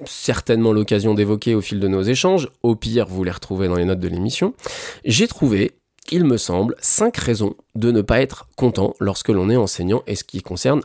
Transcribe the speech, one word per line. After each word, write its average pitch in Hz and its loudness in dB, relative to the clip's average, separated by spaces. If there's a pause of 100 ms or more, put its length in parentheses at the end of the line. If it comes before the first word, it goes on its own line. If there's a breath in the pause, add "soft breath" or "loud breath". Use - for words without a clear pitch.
certainement 113 0
l'occasion 107 2
d'évoquer 104 2
au 104 2
fil 101 -4
de 98 2
nos 95 0
échanges, 120 2 (120)
au 117 2
pire, 110 0
vous 92 -4
les 90 -2
retrouvez 95 -4
dans 90 2
les 87 2
notes 92 0
de 90 -4
l'émission, 110 -2 (540 loud breath)
j'ai 139 2
trouvé, 113 0 (320)
il 175 2
me 127 4
semble, 95 -2
cinq - 2
raisons 107 -2 (180)
de 113 2
ne 110 4
pas 113 2
être - -4 (100)
content 113 0
lorsque 101 -2
l'on 95 2
est 120 4
enseignant 101 0
et 104 -4
ce - -8
qui - -10
concerne 135 0